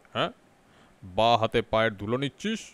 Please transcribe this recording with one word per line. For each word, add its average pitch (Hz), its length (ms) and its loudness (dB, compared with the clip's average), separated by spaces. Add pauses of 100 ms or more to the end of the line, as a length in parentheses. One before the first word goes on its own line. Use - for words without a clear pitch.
(120)
হ্যাঁ? 147 180 -2 (720)
বাঁ 110 340 4
হাতে 113 240 0
পায়ের 110 340 0
ধুলো 101 200 -4
নিচ্ছিস? 143 440 -6 (140)